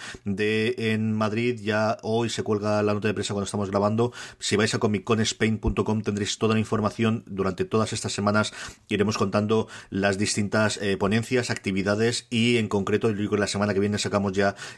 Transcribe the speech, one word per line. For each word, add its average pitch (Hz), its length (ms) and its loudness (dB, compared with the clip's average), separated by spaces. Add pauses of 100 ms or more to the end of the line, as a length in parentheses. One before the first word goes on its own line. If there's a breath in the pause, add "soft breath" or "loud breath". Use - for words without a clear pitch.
(240 loud breath)
de, 107 540 0
en 110 340 0
Madrid, 110 500 0
ya 107 420 0
hoy 113 260 0
se 107 140 -4
cuelga 104 400 0
la 104 100 2
nota 104 160 0
de 101 40 2
prensa 98 200 -4
cuando 101 120 -2
estamos 104 240 -2
grabando. 107 440 2 (260 loud breath)
Si - 160 0
vais 107 180 2
a 120 60 -2
comicconspain 110 800 2
punto 107 260 0
com 110 180 0
tendréis 104 360 -2
toda 110 160 2
la 110 80 2
información. 110 640 0
Durante 95 380 -2
todas 110 260 0
estas 104 220 -6
semanas 104 400 2 (340 loud breath)
iremos 101 300 2
contando 107 500 2 (220 loud breath)
las 98 280 0
distintas, 104 640 0
eh, 98 140 0
ponencias, 113 540 0
actividades 104 800 0
y 120 300 2
en 107 100 -2
concreto 101 400 0
yo 107 60 0
creo 101 160 -2
que 104 80 4
la 101 80 2
semana 104 260 0
que 98 80 2
viene 104 160 0
sacamos 101 340 0
ya 98 240 2 (220 loud breath)